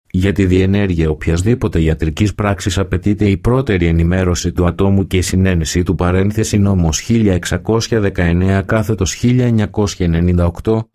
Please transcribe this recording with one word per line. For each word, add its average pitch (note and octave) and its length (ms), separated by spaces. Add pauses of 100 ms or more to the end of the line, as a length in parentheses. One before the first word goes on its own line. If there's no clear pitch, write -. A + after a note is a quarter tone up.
(120)
Για F#2 200
τη G2 140
διενέργεια F#2 640
οποιασδήποτε F2 720
ιατρικής D#2+ 520
πράξης G2+ 440
απαιτείται G2 480
η G2 120
πρώτερη A2+ 480
ενημέρωση E2+ 680
του F2+ 140
ατόμου F#2+ 420
και F#2 100
η F2+ 40
συνένεση F2+ 640
του, F2+ 120
παρένθεση, G2 640
νόμος F#2 420
χίλια A2 340
εξακόσια G#2+ 680
δεκαεννέα F#2+ 600
κάθετος G#2+ 520
χίλια B2 320
εννιακόσια G#2 600
ενενήντα F2 400
οκτώ, A2 500